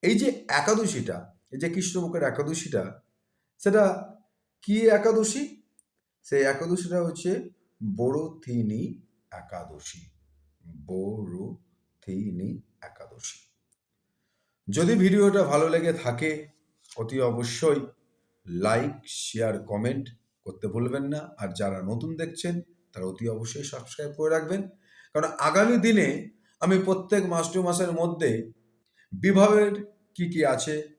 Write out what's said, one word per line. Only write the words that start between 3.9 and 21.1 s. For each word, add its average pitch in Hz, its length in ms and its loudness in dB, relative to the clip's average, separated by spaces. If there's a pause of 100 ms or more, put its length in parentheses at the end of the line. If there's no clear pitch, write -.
কি 208 140 0 (120)
একাদশী? 214 540 4 (840)
সেই 139 180 2
একাদশীটা 170 580 0
হচ্ছে 170 280 -4 (500)
বড়থিনী 120 1000 -2 (500)
একাদশী, 85 680 -16 (840)
বড়থিনী 95 1600 -8 (300)
একাদশী। - 600 -18 (1300)
যদি 165 260 2
ভিডিওটা 196 480 6
ভালো 147 260 4
লেগে 165 240 2
থাকে, 135 380 -2 (680)
অতি 131 240 -8
অবশ্যই 123 600 0 (680)
লাইক, 107 480 0 (220)
শেয়ার, 110 380 -4 (100)
কমেন্ট 123 420 -4 (400)
করতে 101 280 -10
ভুলবেন 127 380 -2